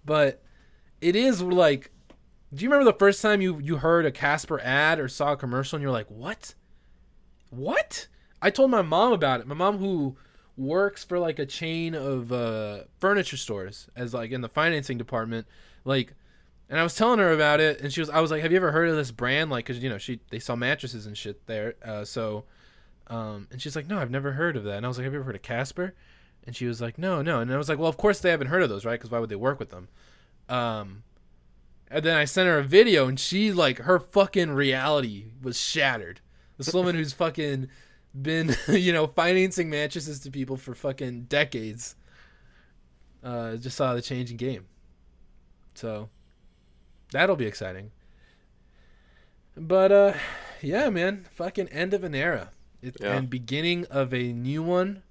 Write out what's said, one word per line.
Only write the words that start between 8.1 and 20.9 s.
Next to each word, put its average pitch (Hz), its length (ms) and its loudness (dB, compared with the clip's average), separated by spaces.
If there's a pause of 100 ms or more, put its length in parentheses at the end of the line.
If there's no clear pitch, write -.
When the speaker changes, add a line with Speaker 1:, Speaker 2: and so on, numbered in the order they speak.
Speaker 1:
I 202 100 4
told 262 200 4
my 220 100 4
mom 180 320 4
about 139 280 2
it. 117 60 -14
My 143 80 -8
mom, 196 240 2
who 170 380 -2 (400)
works 180 460 -2
for, 180 160 -4
like, 160 200 -2
a 139 60 -2
chain 165 500 -4
of, 131 360 -4
uh, 110 520 -4 (160)
furniture 185 380 2
stores 101 580 -8
as, 123 180 -6
like, 117 180 -6
in 127 100 -4
the 117 80 -8
financing 151 480 0
department, 113 500 -4 (380)
like, 131 280 0 (560)
and 147 100 0
I 165 40 4
was 170 120 -2
telling 226 240 4
her 180 120 6
about 151 280 6
it, 156 220 2
and 139 100 -4
she 151 100 -6
was, 156 80 -4
I 156 120 2
was 160 100 2
like, 156 120 -2
"Have 165 80 2
you 185 60 6
ever 175 140 2
heard 165 180 2
of 160 60 2
this 139 160 -2
brand?" 135 380 0
Like, 120 160 -4
'cause, 123 140 -6
you 127 100 -4
know, 104 80 -6
she, 117 220 -8 (100)
they 113 100 -8
sell 120 160 -6
mattresses 123 520 -4